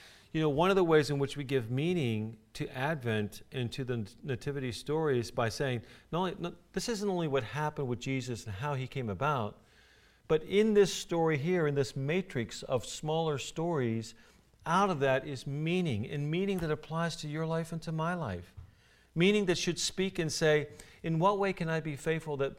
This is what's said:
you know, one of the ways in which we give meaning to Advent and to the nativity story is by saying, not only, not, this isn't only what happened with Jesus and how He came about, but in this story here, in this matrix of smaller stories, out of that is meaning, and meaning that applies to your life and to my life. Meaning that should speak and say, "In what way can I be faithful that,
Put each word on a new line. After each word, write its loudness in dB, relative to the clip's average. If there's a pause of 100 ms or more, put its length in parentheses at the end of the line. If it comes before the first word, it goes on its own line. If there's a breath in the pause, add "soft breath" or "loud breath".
(320 loud breath)
you 0
know, 4
one 4
of 6
the 6
ways 6
in 0
which -2
we -4
give 0
meaning 0 (180)
to -6
Advent -2 (100)
and -4
to -6
the -2 (160)
nativity -6
story 0
is -2
by 0
saying, -2 (300 loud breath)
not -2
only, -2
not, -6 (200)
this -4
isn't -2
only 0
what 2
happened -4
with -2
Jesus -4
and -8
how -4
He -4
came -6
about, -2 (720 soft breath)
but 4
in 4
this 8
story 2
here, 2
in 2
this 0
matrix -2
of -2
smaller -2
stories, -2 (520 soft breath)
out 4
of 0
that 2
is -8
meaning, 0
and -4
meaning 0
that -2
applies -4
to -8
your -4
life -2
and -6
to -6
my 0
life. -4 (600 soft breath)
Meaning 6
that 4
should -2
speak -2
and 0
say, 4 (340 loud breath)
"In 0
what 4
way 2
can -4
I 0
be -6
faithful -4
that, 0